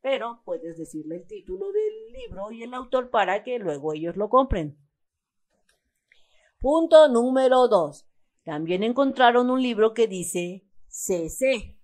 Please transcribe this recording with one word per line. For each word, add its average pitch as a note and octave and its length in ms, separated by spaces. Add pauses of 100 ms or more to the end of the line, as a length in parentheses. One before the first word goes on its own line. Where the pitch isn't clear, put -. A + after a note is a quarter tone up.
Pero B3 440
puedes E3 320
decirle D#3 400
el - 100
título G4 460
del A4 400
libro A4+ 380
y A#3 120
el B3 100
autor B3 360
para G#3 340
que B3 160
luego D3+ 340
ellos E3+ 220
lo G#3 140
compren. G3+ 500 (1800)
Punto D#4 520
número B3+ 580
dos. G3+ 400 (380)
También D#3+ 380
encontraron B3 680
un B3+ 120
libro A3 320
que A3+ 140
dice F3+ 580 (220)
C E3 420
C. B3+ 540